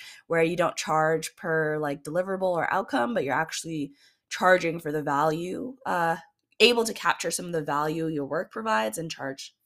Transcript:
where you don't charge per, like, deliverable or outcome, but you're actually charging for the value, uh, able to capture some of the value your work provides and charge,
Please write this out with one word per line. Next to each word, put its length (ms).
where 160
you 120
don't 200
charge 580
per, 440
like, 260
deliverable 480
or 200
outcome, 420
but 100
you're 100
actually 560
charging 500
for 140
the 100
value, 720
uh, 280
able 240
to 100
capture 380
some 140
of 60
the 100
value 440
your 200
work 260
provides 440
and 140
charge, 420